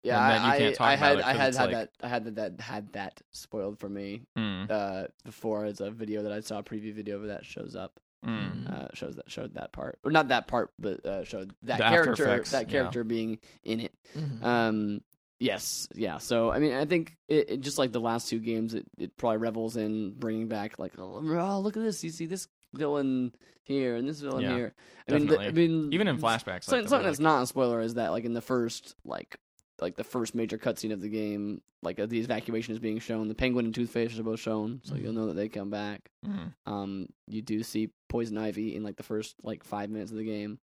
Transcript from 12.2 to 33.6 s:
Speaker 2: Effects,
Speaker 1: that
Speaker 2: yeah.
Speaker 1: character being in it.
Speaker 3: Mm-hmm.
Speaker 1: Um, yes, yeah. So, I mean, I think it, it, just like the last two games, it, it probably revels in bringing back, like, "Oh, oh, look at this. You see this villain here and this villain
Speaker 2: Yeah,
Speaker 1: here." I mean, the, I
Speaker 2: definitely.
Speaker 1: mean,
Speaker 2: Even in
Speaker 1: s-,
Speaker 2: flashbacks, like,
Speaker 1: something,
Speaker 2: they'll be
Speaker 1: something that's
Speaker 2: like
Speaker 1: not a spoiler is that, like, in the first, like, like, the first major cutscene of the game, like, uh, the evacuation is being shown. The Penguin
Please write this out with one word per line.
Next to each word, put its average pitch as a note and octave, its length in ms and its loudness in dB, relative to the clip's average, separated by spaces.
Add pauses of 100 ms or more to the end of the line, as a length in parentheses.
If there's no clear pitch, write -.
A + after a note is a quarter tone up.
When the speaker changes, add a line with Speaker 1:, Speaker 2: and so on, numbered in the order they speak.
Speaker 2:
Effects, - 280 4
Speaker 1:
that B2+ 160 2
Speaker 2:
yeah. - 40 -4
Speaker 1:
character B2+ 320 2
being A2+ 360 0 (240)
in A2+ 160 -2
it. - 140 -8 (220)
Speaker 3:
Mm-hmm. C#3 280 -4
Speaker 1:
Um, A2 560 4 (400)
yes, - 540 -2
yeah. F2+ 240 -2
So, A#2 340 2
I C3+ 80 2
mean, D3 140 4
I C#3 100 2
think E3 320 0 (120)
it, D#3 220 4
it, C3 100 -2
just C#3 160 -4
like C3 140 2
the A#2 100 0
last A#2 280 0
two A2+ 100 -2
games, A2+ 360 -2
it, - 120 -6 (120)
it - 180 -8
probably A2+ 220 2
revels A2+ 380 -2
in G#2+ 360 -2
bringing A2+ 360 -2
back, G#2+ 300 -4
like, F2+ 200 -6
"Oh, F#2 260 -10
oh, F3 360 0
look G3+ 160 -2
at A3 60 -2
this. G#3+ 220 -2
You E3 60 -4
see E3 160 -8
this F#3 200 -6 (260)
villain C3+ 640 0 (300)
here C3 320 0
and B2+ 120 -2
this D3 120 -6
villain C3+ 220 -2
Speaker 2:
Yeah, B2+ 140 2
Speaker 1:
here." A#2+ 180 -2 (340)
I - 40 2
mean, D3 140 6
the, D#3 120 8
I G2+ 80 0
Speaker 2:
definitely. E3 220 6
Speaker 1:
mean, D#3 240 2
Speaker 2:
Even G3 160 4
in C3+ 80 2
Speaker 1:
s-, D3+ 60 -2
Speaker 2:
flashbacks, A2+ 240 4
like, F#2 160 -6
Speaker 1:
something, - 80 -6
Speaker 2:
they'll B3 140 4
be G3+ 40 -4
Speaker 1:
something A#3 180 6
that's D3 140 2
Speaker 2:
like D#3 40 4
Speaker 1:
not D3+ 180 8
a B2+ 40 2
spoiler A#2+ 340 2
is A2+ 140 0
that, A2+ 180 2
like, A2+ 120 -2
in A#2 80 -2
the A#2 80 -2
first, A#2+ 540 -2 (100)
like, - 340 -10 (420)
like, F2+ 140 -2
the - 80 -6
first A#2 320 -4
major A2+ 240 0
cutscene A2 340 -2
of G2+ 80 -4
the G#2 80 -6
game, G#2 540 -4 (220)
like, F2+ 160 -4
uh, G#2 60 0
the A#2 120 0
evacuation A2+ 540 -2
is A2 80 -6
being A2 180 -2
shown. A2 300 -4
The A2 80 -4
Penguin B2 300 2